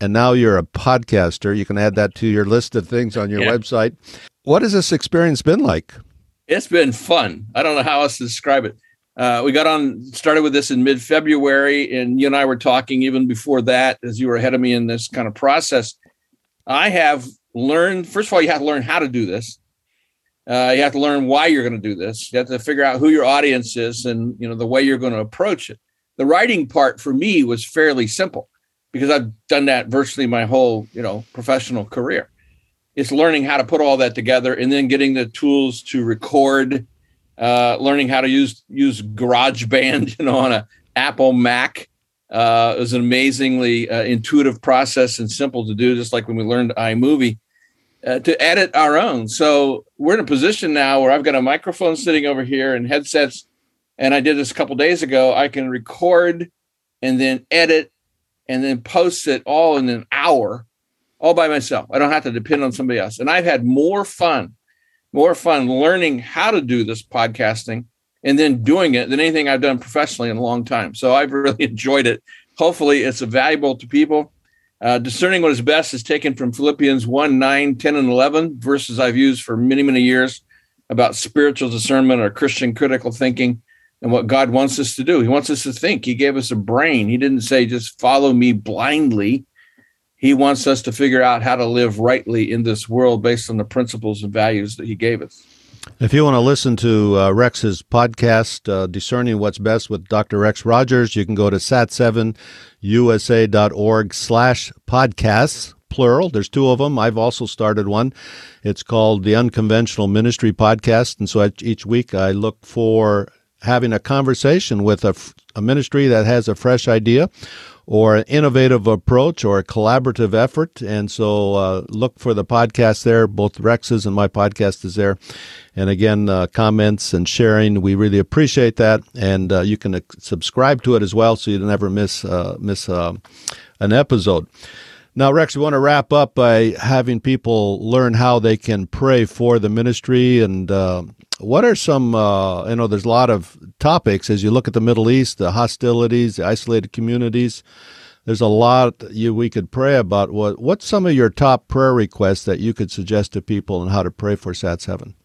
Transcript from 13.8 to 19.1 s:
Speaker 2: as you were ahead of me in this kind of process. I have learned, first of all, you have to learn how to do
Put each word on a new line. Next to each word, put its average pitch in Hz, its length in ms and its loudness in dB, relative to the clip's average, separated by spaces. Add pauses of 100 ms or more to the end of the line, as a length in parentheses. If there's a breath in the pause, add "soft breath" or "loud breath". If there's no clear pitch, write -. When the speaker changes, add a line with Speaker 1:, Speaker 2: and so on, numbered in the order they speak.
Speaker 2:
as 117 160 -8
you 127 80 -2
were 120 80 0
ahead 123 180 -2
of 127 60 -2
me 123 140 0
in 120 140 -2
this 113 200 -6
kind 120 220 -8
of 107 40 -12
process. 139 600 0 (760)
I 151 220 0
have 151 360 0 (280)
learned, 165 520 -2
first 208 220 -6
of - 60 -6
all, 180 80 4
you 156 80 0
have 156 100 0
to 139 60 -6
learn 147 160 -2
how 123 180 -2
to 151 80 -2
do 120 180 -4